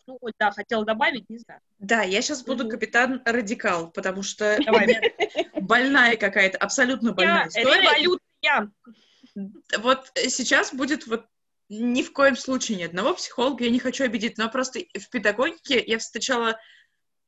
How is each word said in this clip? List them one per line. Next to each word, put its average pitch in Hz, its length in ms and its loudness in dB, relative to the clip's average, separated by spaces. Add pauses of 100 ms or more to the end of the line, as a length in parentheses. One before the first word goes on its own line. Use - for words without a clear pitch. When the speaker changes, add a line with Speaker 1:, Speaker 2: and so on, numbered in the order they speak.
Speaker 1:
ну, 262 140 -18
вот, 233 180 -10
да, 208 120 2
хотела 214 340 -4
добавить, 220 440 -2
не 226 100 -14
знаю. 165 220 -20 (180)
Speaker 2:
Да, 208 240 0
я 190 180 0
щас 277 220 -6
буду 262 200 -4
Speaker 3:
Мгм. 226 60 -4
Speaker 2:
капитан 240 560 0
радикал, 202 680 -2
потому 190 320 -6
что 214 420 0
Speaker 1:
Давай. 208 200 6
Speaker 2:
у - 20 4
меня 320 140 4 (580)
больная 240 580 4
какая-то, 196 400 2
абсолютно 247 560 0
больная 320 400 4
Speaker 1:
Я 233 100 0
Speaker 2:
история. 311 180 6
Speaker 1:
революция. 302 920 0 (1080)
Speaker 2:
Вот, 254 360 0
э, 254 140 -2
сейчас 269 440 0
будет 277 340 -4
вот 226 180 -6 (440)
ни 240 340 -2
в - 100 -8
коем 269 240 4
случае 247 400 -4
ни 175 60 -6
одного 185 320 -2
психолога, 240 500 -4
я 233 60 2
не 247 80 2
хочу 262 260 -2
обидеть, 220 320 -4
но 220 120 -4
просто 254 300 -6
в - 300 -14
педагогике 226 760 0
я 220 140 -2
встречала 226 600 -2 (680)